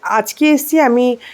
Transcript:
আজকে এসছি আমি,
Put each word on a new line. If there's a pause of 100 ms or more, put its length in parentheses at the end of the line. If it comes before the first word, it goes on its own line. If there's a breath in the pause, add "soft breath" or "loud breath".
আজকে
এসছি
আমি, (180 loud breath)